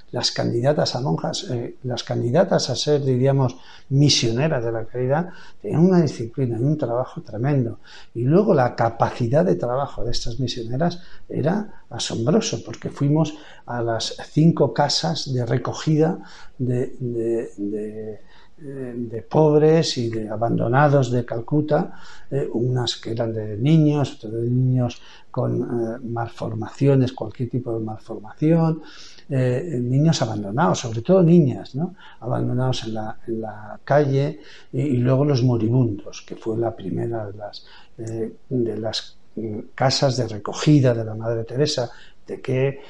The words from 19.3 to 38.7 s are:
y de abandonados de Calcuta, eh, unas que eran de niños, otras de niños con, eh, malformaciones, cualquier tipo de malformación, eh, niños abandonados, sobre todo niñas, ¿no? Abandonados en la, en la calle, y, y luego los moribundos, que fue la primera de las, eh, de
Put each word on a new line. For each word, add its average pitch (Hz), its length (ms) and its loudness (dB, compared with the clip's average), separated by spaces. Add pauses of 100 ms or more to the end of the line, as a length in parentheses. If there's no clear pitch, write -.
y 113 120 -2
de 110 180 -4
abandonados 117 840 4
de 120 140 0
Calcuta, 147 680 0 (380)
eh, 139 220 -2
unas 123 440 0
que 110 160 -8
eran 113 200 -2
de 107 240 -6
niños, 147 600 4
otras 110 160 -12
de 117 180 -2
niños 127 500 2 (300)
con, 120 320 -2
eh, 117 400 -4
malformaciones, 117 1080 0
cualquier 120 360 -8
tipo 123 240 -4
de 113 120 -4
malformación, 151 1000 0 (480)
eh, 131 500 0
niños 139 400 2
abandonados, 113 600 0
sobre 113 220 -6
todo 190 200 6
niñas, 147 520 4
¿no? 165 200 -4 (260)
Abandonados 123 640 -2
en 110 100 -6
la, 110 320 -8
en 110 160 -6
la 107 420 -12
calle, 143 560 2 (320)
y, 131 80 -2
y 135 160 0
luego 131 280 2
los 139 180 2
moribundos, 117 800 2
que - 120 -14
fue 113 220 -4
la 113 180 -2
primera 113 520 -6
de 101 120 -12
las, 104 260 -12 (340)
eh, 113 340 -6 (160)
de 117 300 -2